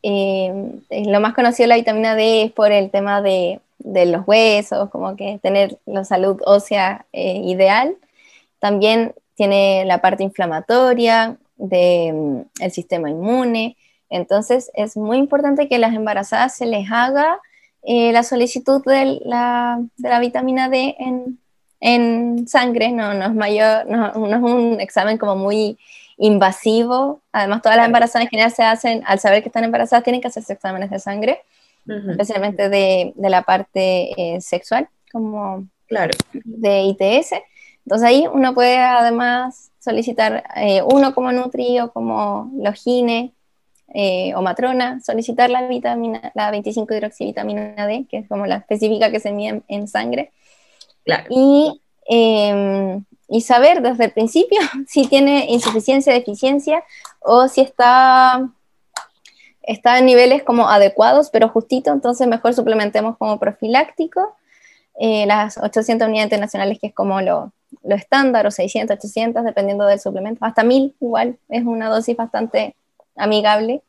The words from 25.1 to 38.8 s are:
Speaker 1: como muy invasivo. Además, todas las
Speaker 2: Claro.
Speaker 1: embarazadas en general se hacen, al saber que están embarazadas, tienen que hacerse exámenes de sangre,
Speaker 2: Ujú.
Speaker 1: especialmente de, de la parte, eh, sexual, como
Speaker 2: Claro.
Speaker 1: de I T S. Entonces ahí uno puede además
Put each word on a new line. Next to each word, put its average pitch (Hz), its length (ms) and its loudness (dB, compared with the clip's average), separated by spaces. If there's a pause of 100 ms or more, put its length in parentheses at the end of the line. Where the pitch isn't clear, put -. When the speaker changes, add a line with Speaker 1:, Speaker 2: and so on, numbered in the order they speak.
Speaker 1:
como 202 200 -2
muy 208 400 -2 (420)
invasivo. 226 1000 0 (100)
Además, 208 300 -2
todas 220 160 4
las 233 80 6
Speaker 2:
Claro. 233 40 0
Speaker 1:
embarazadas 233 360 2
en 240 40 -10
general 226 220 2
se 233 120 0
hacen, 226 420 0
al 196 140 0
saber 208 220 4
que 220 80 -10
están 226 140 -4
embarazadas, 233 400 0
tienen 247 180 -2
que 247 60 -8
hacerse 220 260 -10
exámenes 190 380 -8
de 196 80 -8
sangre, 208 420 -4 (460)
Speaker 2:
Ujú. 208 240 -10
Speaker 1:
especialmente 202 580 -2
de, 190 460 2
de 196 140 -2
la 185 120 2
parte, 190 680 -2 (240)
eh, 180 60 -8
sexual, 226 480 -4 (220)
como 202 560 -8 (200)
Speaker 2:
Claro. 185 240 -4 (320)
Speaker 1:
de 220 400 -2
I 196 100 0
T 196 240 0
S. 339 260 -4 (420)
Entonces 226 220 2
ahí 277 240 4
uno 262 220 0
puede 247 240 4
además 247 1000 0